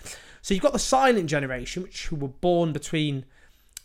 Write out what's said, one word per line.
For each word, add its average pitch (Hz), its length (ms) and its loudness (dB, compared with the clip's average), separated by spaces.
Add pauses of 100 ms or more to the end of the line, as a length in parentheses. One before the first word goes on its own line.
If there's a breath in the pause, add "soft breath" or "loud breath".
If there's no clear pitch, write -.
(420 loud breath)
So - 120 0
you've 185 100 0
got 285 100 4
the 240 60 2
silent 254 480 4
generation, 135 560 -4
which - 240 -10
who 160 100 -4
were 139 100 -4
born 170 440 2
between, 147 540 -4 (600 soft breath)